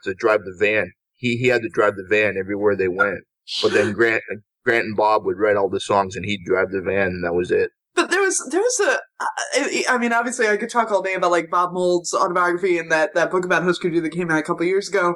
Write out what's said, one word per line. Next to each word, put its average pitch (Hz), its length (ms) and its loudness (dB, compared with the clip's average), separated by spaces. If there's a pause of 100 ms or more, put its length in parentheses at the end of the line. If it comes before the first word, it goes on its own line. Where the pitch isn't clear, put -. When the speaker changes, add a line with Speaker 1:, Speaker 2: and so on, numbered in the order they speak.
Speaker 1:
to 98 100 -4
drive 107 300 2
the 95 120 -14
van. 104 360 0 (220)
He, 120 220 -2
he 127 100 0
had 123 140 4
to 110 80 -6
drive 104 260 2
the 95 140 -12
van 104 300 2
everywhere 101 360 0
they 95 120 0
went. 95 320 0 (420)
But 202 120 2
then - 200 2
Speaker 2:
<laughs> 98 60 -2
Speaker 1:
Grant, 113 240 2 (420)
Grant 117 200 2
and 107 120 -6
Bob 107 280 2
would 92 120 -2
write 104 200 2
all 98 120 0
the 95 120 -4
songs, 98 340 0
and 95 100 -6
he'd 101 200 -6
drive 92 260 0
the 98 100 -4
van, 95 260 0
and 90 160 -4
that 87 120 -2
was 90 160 -2
it. 92 180 2 (260)
Speaker 3:
But 339 140 0
there 370 120 2
was, 381 280 0
there 311 100 -2
was 494 200 0
a, 330 180 0 (240)
I, - 640 -2
I 254 120 2
mean, 233 140 0
obviously 233 340 0
I 208 100 2
could 226 140 -6
talk 226 200 0
all 190 120 2
day 190 100 -4
about, 180 160 0
like, 170 220 0
Bob 175 220 0
Mould's 180 380 0
autobiography 175 680 2
and 165 120 -6
that, 156 220 2
that 160 160 2
book 180 160 0
about 175 160 2
Husker 175 300 0
Du 165 100 0
that 160 100 -4
came 170 200 -4
out 156 80 4
a - 20 2
couple 165 240 -2
years 190 240 0
ago, 175 260 2